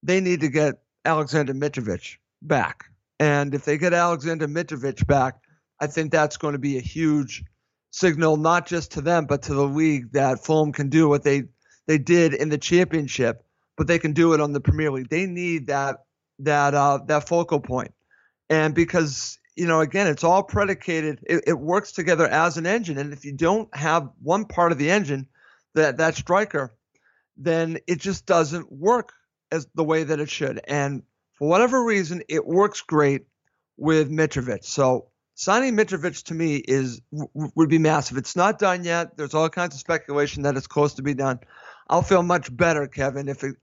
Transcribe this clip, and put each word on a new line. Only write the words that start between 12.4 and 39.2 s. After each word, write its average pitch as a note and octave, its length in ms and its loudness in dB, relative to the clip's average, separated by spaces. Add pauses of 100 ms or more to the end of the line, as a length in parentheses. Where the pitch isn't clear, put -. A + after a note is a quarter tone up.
the D3 80 0
Championship, C#3+ 840 0 (340)
but D#3 100 -2
they E3+ 120 4
can D#3 140 -2
do E3 200 6
it D3+ 80 4
on D3 100 0
the C#3+ 100 -2
Premier D3+ 300 0
League. C3 180 -6
They F3 160 -2
need F3 420 -4
that, C#3 380 -4 (340)
that, C#3+ 340 2
uh, C#3+ 340 4
that D3 200 0
focal E3 340 0
point. B2+ 320 -6 (560)
And D#3 260 2
because, E3 640 -2 (160)
you E3+ 120 -4
know, D#3+ 120 4
again, F#3+ 280 0
it's D3+ 160 -2
all F#3 200 4
predicated, F3 840 -2
it, E3 220 0
it E3+ 120 4
works F3 340 -2
together E3 340 2
as D#3+ 300 0
an E3 80 -4
engine. F3+ 320 -2
And C#3+ 160 -6
if C#3+ 120 -18
you C#3+ 80 -12
don't F3+ 420 0
have D3+ 340 0 (120)
one F#3 240 0
part - 260 2
of D3 60 0
the D3 140 0
engine, C#3+ 360 -2 (480)
that, D3+ 220 2
that D#3+ 180 0
striker, F3 600 -2 (600)
then E3 400 -2 (100)
it E3+ 120 -2
just F#3 260 -6
doesn't E3+ 460 0
work G#3 420 0 (380)
as D#3+ 240 -4
the E3 80 0
way D#3+ 200 2
that D3+ 160 -2
it D3 100 -6
should. - 380 -6
And C#3+ 360 -2 (300)
for D3 140 -4
whatever A#3+ 360 4
reason, F3+ 460 -2
it D#3 160 -2
works G3 360 0
great C#3+ 440 2 (520)
with D#3 340 2
Mitrovic. C#3 540 -2
So C3 420 0 (260)
signing A#3+ 420 0
Mitrovic F3+ 500 -2
to E3 100 -8
me D#3+ 220 0
is C3 440 -2 (100)
w-, D3+ 220 -8
w-, D3+ 220 -6
would D#3+ 140 4
be D#3+ 100 4
massive. D3+ 380 0
It's - 180 -8
not G3 240 2
done F3+ 240 0
yet. E3+ 340 -4
There's D3 160 -8